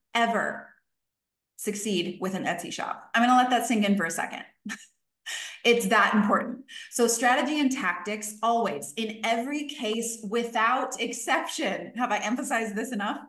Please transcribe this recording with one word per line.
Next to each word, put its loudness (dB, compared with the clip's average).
ever 0
succeed -2
with -4
an -4
Etsy -4
shop. -8
I'm 4
gonna 6
let 6
that 2
sink 2
in 4
for 2
a -2
second. -6
<laughs> -6
It's 6
that 4
important. 2
So 2
strategy 2
and 4
tactics -4
always, 0
in -6
every -2
case, -4
without 0
exception, -2
have 0
I 2
emphasized -2
this -4
enough? -4